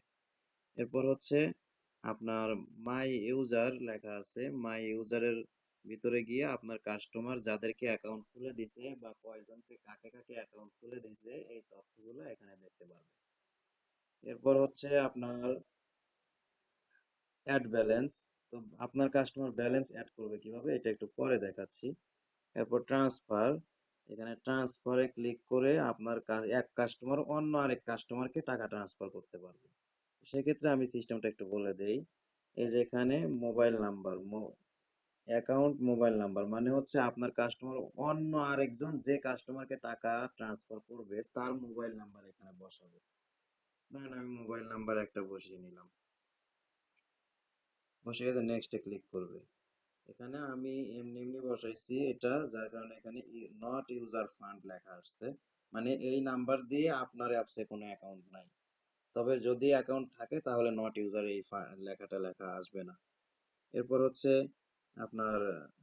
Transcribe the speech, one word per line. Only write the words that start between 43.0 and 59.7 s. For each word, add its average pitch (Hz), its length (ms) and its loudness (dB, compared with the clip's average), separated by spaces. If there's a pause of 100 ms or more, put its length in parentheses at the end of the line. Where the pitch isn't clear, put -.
ধরেন 135 200 -10
আমি 123 160 -8
মোবাইল 113 400 -6
নাম্বার 110 300 -2
একটা 104 240 -4
বসিয়ে 95 360 -10
নিলাম, 90 300 -20 (2250)
বসিয়ে 123 280 0
যে 123 100 2
নেক্সটে 113 360 -2
ক্লিক 98 340 -8
করবে। 92 280 -8 (680)
এখানে 131 300 -12
আমি 131 600 -6
এমনি 120 220 -10
এমনি 127 200 -8
বসাইছি 120 540 -4 (120)
এটা, 131 400 0
যার 110 220 -6
কারণে 113 260 -12
এখানে 113 260 -12
ই-, 117 280 -12 (120)
not 123 260 -6 (160)
user 110 240 -2
fund 101 400 -16
লেখা 95 260 -14
আসছে, 90 340 -14 (460)
মানে 113 220 0
এই 131 260 0
নাম্বার 131 380 2 (100)
দিয়ে 147 220 4
আপনার 123 400 -2
অ্যাপসে 110 340 0
কোনো 104 220 -8
অ্যাকাউন্ট 98 460 -14
নাই। 92 160 -18 (640)
তবে 120 260 4
যদি 123 280 4
অ্যাকাউন্ট 131 480 4